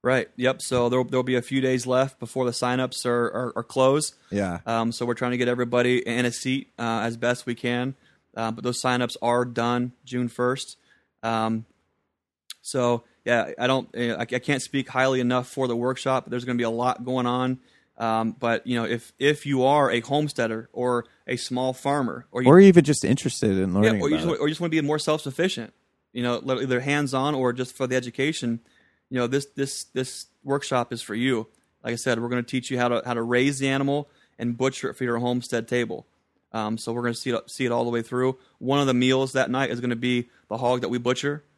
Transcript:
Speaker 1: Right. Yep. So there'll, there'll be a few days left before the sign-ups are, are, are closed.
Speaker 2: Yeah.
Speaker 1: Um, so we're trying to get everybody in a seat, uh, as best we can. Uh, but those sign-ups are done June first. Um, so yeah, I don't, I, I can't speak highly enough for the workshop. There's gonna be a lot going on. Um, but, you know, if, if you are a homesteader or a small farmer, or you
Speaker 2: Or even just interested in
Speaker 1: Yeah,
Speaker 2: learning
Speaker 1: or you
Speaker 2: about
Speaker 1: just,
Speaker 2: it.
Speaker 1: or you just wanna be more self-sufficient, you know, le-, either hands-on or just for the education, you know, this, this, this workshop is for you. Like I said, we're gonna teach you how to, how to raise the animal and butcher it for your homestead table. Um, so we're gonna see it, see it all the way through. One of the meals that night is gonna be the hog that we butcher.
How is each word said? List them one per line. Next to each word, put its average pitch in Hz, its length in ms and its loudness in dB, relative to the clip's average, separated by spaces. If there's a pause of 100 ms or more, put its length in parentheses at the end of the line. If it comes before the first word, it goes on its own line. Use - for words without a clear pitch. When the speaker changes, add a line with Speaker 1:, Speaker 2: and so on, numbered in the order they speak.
Speaker 1:
Right. 127 340 0
Yep. 127 260 0
So 123 260 0
there'll, 127 160 2
there'll 127 200 -2
be 127 100 0
a 120 80 0
few 131 180 -2
days 127 260 0
left 127 320 0
before 123 280 -4
the 120 80 -4
sign-ups 127 500 -2
are, 120 220 0
are, 120 300 -6
are 117 60 -4
closed. 135 520 2 (160)
Speaker 2:
Yeah. 92 340 -2
Speaker 1:
Um, 117 280 -2
so 120 120 -6
we're 120 80 -2
trying 123 200 -2
to 123 40 -2
get 123 100 2
everybody 123 520 2
in 117 260 -2
a 120 80 0
seat, 131 360 -4 (100)
uh, 113 260 -2
as 117 140 -4
best 120 260 -2
we 120 100 -6
can. 123 400 -4 (400)
Uh, 113 160 -4
but 113 140 -10
those 123 160 -4
sign-ups 123 400 -2
are 120 240 2
done 120 480 -2 (140)
June 123 220 -4
first. 123 500 -4 (440)
Um, 113 440 -2 (960)
so 120 420 0 (200)
yeah, 117 340 2
I 123 80 0
don't, 131 280 0
I, 117 260 -2
I 120 40 -2
can't 131 380 -2
speak 135 260 -4
highly 131 320 2
enough 123 280 0
for 131 200 -2
the 117 80 -2
workshop. 127 540 -2
There's 120 140 -6
gonna 127 120 -4
be 120 80 0
a 113 60 0
lot 120 340 -2
going 127 220 -2
on. 127 320 0 (400)
Um, 113 400 0
but, 117 280 0
you 123 100 -2
know, 117 100 -2
if, - 320 -6
if 147 260 2
you 135 200 2
are 139 260 4
a 117 100 2
homesteader 120 720 -2
or 123 320 -2 (220)
a 127 100 -4
small 127 380 -4
farmer, 135 580 -4
or 127 100 -4
you 123 60 8
Speaker 2:
Or 165 100 12
even 185 260 12
just 143 200 2
interested 110 540 0
in 95 160 0
Speaker 1:
Yeah, 101 60 4
Speaker 2:
learning 110 220 4
Speaker 1:
or 143 60 0
you 156 80 2
Speaker 2:
about - 80 -4
Speaker 1:
just, 170 120 0
Speaker 2:
it. - 40 -8
Speaker 1:
or 147 80 0
you 156 40 -2
just 160 100 -8
wanna 165 80 -2
be 160 100 2
more 151 180 0
self-sufficient, 151 760 -2 (400)
you 123 80 -6
know, 120 200 -2
le-, 131 200 -2
either 127 180 0
hands-on 143 540 0
or 127 180 0
just 123 240 -8
for 131 100 -2
the 127 100 -2
education, 123 640 -2 (500)
you 127 80 -4
know, 123 80 0
this, 139 200 -2 (100)
this, 139 360 -6
this - 340 -6 (180)
workshop 135 480 -2
is 117 100 -8
for 104 120 -8
you. 120 340 0 (360)
Like 120 80 -4
I 120 40 -4
said, 117 260 0
we're 120 60 -4
gonna 123 140 -2
teach 123 280 -6
you 127 80 -2
how 123 100 2
to, 120 160 0
how 123 80 -4
to 117 100 -2
raise 127 360 2
the 135 100 -2
animal 139 400 0 (300)
and 120 180 -4
butcher 131 320 -2
it - 60 -6
for 131 100 -6
your 120 140 -2
homestead 123 500 -2
table. 120 380 -2 (460)
Um, 110 260 -4
so 117 140 -6
we're 120 100 -4
gonna 120 120 -2
see 127 160 -6
it, 117 200 -4
see 131 160 -2
it 117 60 0
all 120 120 2
the 120 60 -2
way 117 120 0
through. 127 360 -2 (220)
One 139 200 2
of 139 60 2
the 131 80 4
meals 131 380 4
that 131 180 2
night 131 200 0
is 120 100 -4
gonna 123 160 -2
be 123 340 -2 (180)
the 110 80 -4
hog 123 240 0
that 120 80 -4
we 123 80 -2
butcher. 127 480 -2 (140)